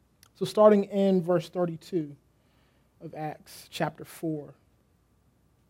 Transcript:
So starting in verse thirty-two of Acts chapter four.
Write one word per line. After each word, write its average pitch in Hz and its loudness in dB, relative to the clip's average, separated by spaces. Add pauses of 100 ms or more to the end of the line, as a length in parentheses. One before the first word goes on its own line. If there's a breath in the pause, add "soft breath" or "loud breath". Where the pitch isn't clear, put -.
(360)
So 190 -6
starting 214 6
in 196 2
verse 170 0
thirty-two 165 -4 (880)
of 165 -16
Acts - -12
chapter 156 -6
four. 147 -8 (1160)